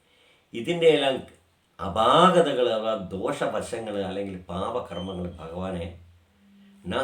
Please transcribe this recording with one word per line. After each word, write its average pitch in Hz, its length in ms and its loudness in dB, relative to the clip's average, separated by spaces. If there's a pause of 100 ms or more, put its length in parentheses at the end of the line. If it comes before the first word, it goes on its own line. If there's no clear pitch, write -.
(600)
ഇതിൻ്റെ 165 360 2
എല്ലാം 135 200 2 (680)
അപാകതകൾ, 135 800 6 (100)
അഥവാ 110 180 -2 (220)
ദോഷവശങ്ങൾ 107 760 -4 (160)
അല്ലെങ്കിൽ 98 260 -6 (160)
പാപകർമ്മങ്ങൾ 95 760 -6 (160)
ഭഗവാനെ 87 440 -8 (1040)
ന 104 140 -4